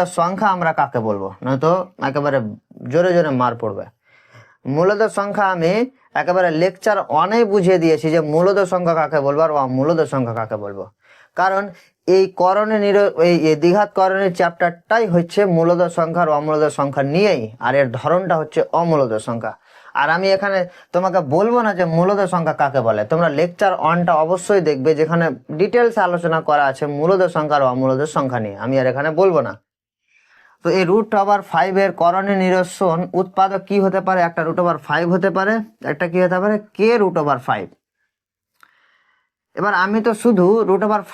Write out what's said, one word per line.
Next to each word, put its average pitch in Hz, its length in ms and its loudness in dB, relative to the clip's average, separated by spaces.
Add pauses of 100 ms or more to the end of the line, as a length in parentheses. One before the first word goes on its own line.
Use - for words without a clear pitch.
সংখ্যা 180 440 -2
আমরা 175 240 0
কাকে 139 260 -2
বলবো, 101 300 -4 (140)
নয়তো 135 300 0 (300)
একেবারে 139 360 -2 (520)
জোরে 175 260 2
জোরে 156 140 2
মার 123 260 0
পড়বে। 101 280 -8 (800)
মূলদ 185 360 0
সংখ্যা 202 520 -2
আমি 185 360 -2 (240)
একেবারে 175 360 2
লেকচার 185 480 0
ওয়ানে 190 460 0
বুঝিয়ে 190 340 2
দিয়েছি 160 320 2
যে 165 100 2
মূলদ 175 380 2 (140)
সংখ্যা 175 220 0
কাকে 156 260 0
বলবো 143 200 0
আর 156 100 2
অমূলদ 143 500 0 (120)
সংখ্যা 123 220 -2
কাকে 113 220 -6
বলবো। 101 280 -10 (500)
কারণ 190 280 0 (440)
এই 190 180 4 (160)
করণে 208 380 2
নির-, 202 420 2
এই, 175 160 4 (120)
এই 156 80 4
দ্বিঘাত 185 380 2
করণের 190 400 0
চ্যাপ্টারটাই 180 720 0
হচ্ছে 175 380 0
মূলদ 170 440 2
সংখ্যা 170 340 -2
আর 160 60 0
অমূলদ 151 400 0
সংখ্যা 143 340 -2
নিয়েই, 156 400 0 (180)
আর 123 140 -2
এর 139 180 2
ধরনটা 170 440 0
হচ্ছে 156 240 -4 (120)
অমূলদ 151 460 0
সংখ্যা। 113 340 -8 (420)
আর 143 160 0
আমি 180 220 0
এখানে 196 260 0 (340)
তোমাকে 180 280 0
বলবো 202 420 0
না 208 120 0
যে 180 100 0
মূলদ 175 360 0
সংখ্যা 170 340 -2
কাকে 139 260 0
বলে, 107 240 0
তোমরা 151 240 0
লেকচার 175 460 0
ওয়ানটা 170 400 0
অবশ্যই 180 460 2
দেখবে, 147 340 0
যেখানে 160 360 0 (280)
ডিটেলস 226 400 2
আলোচনা 170 420 0
করা 147 300 2
আছে 135 160 -6
মূলদ 160 400 0
সংখ্যা 151 300 -2
আর 143 60 2
অমূলদ 131 380 0 (160)
সংখ্যা 127 240 -2
নিয়ে, 101 160 -8
আমি 117 240 -6
আর 127 60 0
এখানে 139 240 -2
বলবো 165 300 2
না। 107 120 -4 (1080)
তো 170 80 -2
এই 185 200 2
root 214 200 0 (120)
over 202 180 0 (120)
five-এর 185 400 0
করণে 185 440 0
নিরসন 185 600 0 (140)
উৎপাদক 190 560 -2
কি 196 120 0
হতে 190 200 0
পারে? 190 280 0
একটা 170 180 -6
root 165 160 -4
over 170 140 0 (120)
five 165 260 -2
হতে 190 160 0
পারে, 190 240 0 (360)
একটা 151 220 -4
কি 185 120 -2
হতে 180 180 0
পারে? 214 140 0 (200)
কে 208 120 2 (140)
root 175 200 0
over 143 160 0 (100)
five। 104 200 -4 (1900)
এবার 196 200 -2
আমি 196 320 0
তো 226 80 0
শুধু 214 320 2 (220)
root 190 180 2
over 208 140 0 (140)